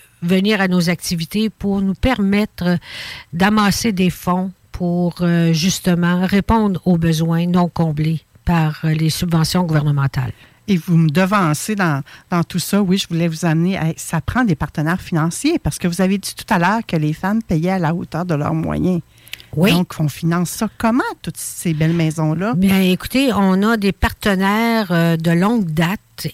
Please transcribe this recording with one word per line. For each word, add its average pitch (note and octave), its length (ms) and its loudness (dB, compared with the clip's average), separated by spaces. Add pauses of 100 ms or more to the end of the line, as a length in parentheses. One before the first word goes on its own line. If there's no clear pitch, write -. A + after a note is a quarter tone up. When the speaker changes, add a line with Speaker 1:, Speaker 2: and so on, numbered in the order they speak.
(220)
Speaker 1:
venir F#3+ 400 2
à F#3+ 60 2
nos F3+ 220 2
activités, F3+ 600 -2
pour G3 320 -4
nous G3 140 -2
permettre G3+ 840 0 (560)
d'amasser G#3 580 2
des F#3 180 2
fonds F#3 420 -2 (200)
pour, F3 500 -2
euh, E3+ 320 2
justement F3 720 0
répondre G3+ 600 2
aux F3+ 120 4
besoins E3 480 0
non F3+ 220 2
comblés D#3 540 -2 (240)
par, D#3+ 380 0
euh, D#3 100 2
les D#3+ 160 0
subventions E3+ 540 0
gouvernementales. C#3+ 680 0 (360)
Speaker 2:
Et G3+ 60 2
vous E3 220 2
me D#3+ 120 4
devancez F#3 640 0
dans, D#3+ 280 0 (260)
dans F3 140 0
tout - 160 -6
ça. G3 220 0
Oui, F#3+ 160 2
je - 100 -4
voulais E3+ 220 -2
vous D#3+ 160 -4
amener E3 320 2
à, D#3+ 180 -2
ça - 240 -6
prend B3 240 -2
des F#3 120 2
partenaires D#3+ 440 -2
financiers F3 600 -2
parce - 180 -4
que F#3 100 -2
vous F3 140 -2
avez F#3+ 160 0
dit - 180 -10
tout - 180 -6
à F3+ 60 2
l'heure G3+ 260 2
que F3 120 -2
les D3+ 160 0
femmes G#3 280 -2
payaient F3 300 0
à F#3+ 80 0
la E3 160 0
hauteur F3 300 -6
de E3+ 100 -2
leurs D3 180 -2
moyens. D#3+ 460 0 (560)
Speaker 1:
Oui. F3+ 160 4
Speaker 2:
Donc, F3 280 0
on D#3 100 0
finance E3+ 400 -2
ça - 180 -4 (100)
comment, A#3 260 0 (180)
toutes - 160 -10
ces - 360 -6
belles D#3 200 0
maisons-là ? D#3+ 600 0
Speaker 1:
Bien, F#3+ 260 4
écoutez, G#3+ 520 0
on F#3+ 300 2
a A3+ 140 2
des G3 160 0
partenaires, G#3+ 1000 0
euh, E3 240 2
de E3 160 0
longue F#3+ 400 2
date E3 640 -4